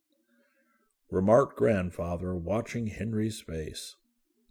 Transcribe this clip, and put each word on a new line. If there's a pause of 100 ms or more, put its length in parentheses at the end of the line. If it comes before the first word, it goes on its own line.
(1120)
remarked
Grandfather,
watching
Henry's
face. (560)